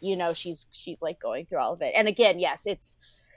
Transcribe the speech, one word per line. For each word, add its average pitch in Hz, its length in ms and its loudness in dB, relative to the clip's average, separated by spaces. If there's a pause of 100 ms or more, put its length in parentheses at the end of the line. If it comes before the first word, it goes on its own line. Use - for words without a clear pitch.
You 190 140 0
know, 175 180 0
she's, 170 360 -10
she's, - 320 -14
like, 160 180 -6
going 123 280 -6
through 175 100 -4
all 131 160 0
of 170 80 -10
it. 135 160 0
And 214 100 6
again, 208 300 6
yes, 170 300 -2
it's, - 300 -8 (400)